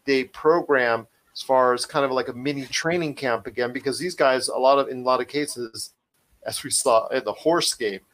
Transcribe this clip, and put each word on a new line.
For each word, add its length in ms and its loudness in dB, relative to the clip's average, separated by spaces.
day 200 2
program 800 2
as 80 -16
far 320 4
as 140 -4
kind 180 -2
of 60 -2
like 180 -2
a 60 -10
mini 320 -6
training 480 -4
camp 320 -4
again, 260 -4
because 260 -6
these 160 -6
guys, 340 2
a 100 -6
lot 200 4
of, 100 0
in 120 -8
a 40 -10
lot 180 2
of 60 -8
cases, 680 -8
as 180 -8
we 60 -12
saw 400 2
in 160 -2
the 80 -2
horse 400 0
game, 280 -4